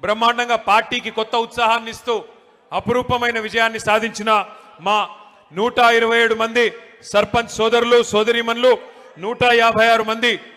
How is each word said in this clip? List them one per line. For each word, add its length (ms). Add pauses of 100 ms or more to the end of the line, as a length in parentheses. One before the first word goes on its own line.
బ్రహ్మాండంగా 540 (120)
పార్టీకి 420
కొత్త 240
ఉత్సాహాన్ని 560
ఇస్తూ 240 (560)
అపురూపమైన 680
విజయాన్ని 400
సాధించిన 520 (500)
మా 160 (560)
నూట 260 (180)
ఇరవై 220
ఏడు 160
మంది 280 (400)
సర్పంచ్ 540
సోదరులు, 460
సోదరీమణులు, 680 (480)
నూట 240 (100)
యాభై 400
ఆరు 100
మంది 280 (260)